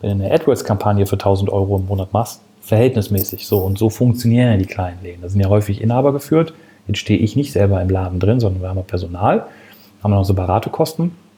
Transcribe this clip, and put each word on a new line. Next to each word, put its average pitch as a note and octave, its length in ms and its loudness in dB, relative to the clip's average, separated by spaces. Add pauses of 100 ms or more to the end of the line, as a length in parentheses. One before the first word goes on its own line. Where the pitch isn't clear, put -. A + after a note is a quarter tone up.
Wenn G2+ 180 -2
du G2 60 0
eine C#3 100 0
AdWords-Kampagne G#2 720 0
für G2+ 120 -2
tausend G2 320 0
Euro G2 260 0
im F#2+ 100 -2
Monat F#2+ 260 -4
machst, A2 280 -2 (200)
verhältnismäßig. G#2 840 0
So, G#2 120 2
und F#2+ 200 -2
so A2 120 2
funktionieren A#2+ 640 2
ja G#2 40 2
die F#2+ 100 0
kleinen F2+ 360 -8
Läden. F2 200 -14
Das F#2 100 -8
sind G2+ 80 2
ja F#2+ 80 2
häufig G#2 320 0
Inhaber B2+ 320 2
geführt. D#3 420 0 (320)
Jetzt G2 120 -4
stehe - 200 0
ich - 180 0
nicht C#3+ 160 -2
selber G2 300 2
im F#2 80 0
Laden F#2 300 -2
drin, A2 200 2
sondern F#2 220 0
wir F#2 80 -6
haben F#2 140 -4
Personal, F#2+ 600 -2 (560)
haben G#2 100 2
noch G2 120 4
so G2 100 2
Beraterkosten. A#2 800 -2 (240)